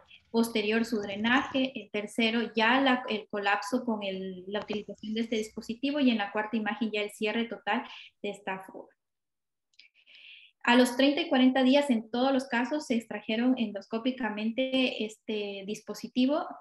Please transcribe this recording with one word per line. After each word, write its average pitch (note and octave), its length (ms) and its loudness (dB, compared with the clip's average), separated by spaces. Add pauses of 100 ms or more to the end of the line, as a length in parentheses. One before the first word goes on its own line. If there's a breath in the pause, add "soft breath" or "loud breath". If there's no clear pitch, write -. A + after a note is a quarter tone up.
(300 loud breath)
posterior A3+ 560 2
su A3 160 -2
drenaje, A#3+ 720 0
el G#3 160 -12
tercero A3 640 0
ya A3+ 240 4
la, B3+ 300 4
el G#3+ 200 -4
colapso G#3 540 0
con A3 180 -2
el, F#3+ 460 -8
la G3+ 140 -4
utilización G#3 520 -8
de A3 60 -2
este A3+ 160 -2
dispositivo A3+ 640 -4
y C4 100 6
en A3 100 2
la G3+ 120 -4
cuarta G#3+ 240 -2
imagen G#3+ 340 -2
ya G#3 120 -4
el G#3 100 -4
cierre A3+ 380 -2
total G#3+ 340 -4 (400 loud breath)
de G#3 60 -4
esta F#3+ 300 -8
fuga. - 360 -18 (1700 loud breath)
A A#3+ 140 6
los B3+ 180 6
treinta D4 240 4
y E4 80 -2
cuarenta C4 360 6
días C#4+ 260 6
en A3 200 0
todos B3+ 220 2
los C4 160 0
casos C4 400 -2
se A#3 80 0
extrajeron A3+ 640 -2
endoscópicamente A3+ 1500 -2
este G3+ 640 -8
dispositivo, B3+ 800 -2 (160)